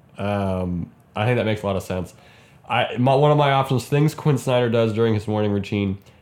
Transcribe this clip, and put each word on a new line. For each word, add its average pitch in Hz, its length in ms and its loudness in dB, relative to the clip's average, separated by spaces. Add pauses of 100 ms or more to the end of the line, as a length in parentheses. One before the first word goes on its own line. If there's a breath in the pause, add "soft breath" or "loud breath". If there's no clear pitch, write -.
(160)
Um, 92 760 -4 (240)
I 107 120 -2
think 123 100 2
that 107 80 0
makes 107 180 -2
a 101 40 -6
lot 98 100 -2
of 92 60 -4
sense. 92 320 -6 (520 soft breath)
I, 117 300 -2
my, 127 180 4
one 147 180 4
of 147 40 4
my 143 160 4
options, 135 340 0
things 147 280 0
Quinn 139 240 0
Snyder 123 320 0
does 113 240 2
during 113 180 2
his 104 160 -2
morning 107 240 0
routine, 101 460 -2 (240 soft breath)